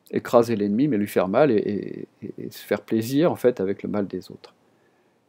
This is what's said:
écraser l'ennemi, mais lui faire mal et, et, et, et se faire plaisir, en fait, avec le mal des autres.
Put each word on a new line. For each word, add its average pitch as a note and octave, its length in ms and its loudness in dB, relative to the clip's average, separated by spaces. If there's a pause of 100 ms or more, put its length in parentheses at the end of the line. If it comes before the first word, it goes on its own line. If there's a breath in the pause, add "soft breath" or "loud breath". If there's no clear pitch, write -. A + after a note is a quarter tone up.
(120)
écraser A#2 440 2
l'ennemi, G2+ 320 2
mais A#2+ 100 0
lui G#2 100 0
faire F#2 200 0
mal C3 220 4
et, A2+ 60 4
et, - 520 -2 (140)
et, - 120 -12 (120)
et A#2 60 -12
se - 120 -18
faire - 180 -2
plaisir, B2+ 500 0
en A2 40 -4
fait, A#2+ 240 2
avec G2 220 -2
le G2 80 -6
mal G2+ 160 -2
des F#2 240 -10
autres. - 240 -20 (760)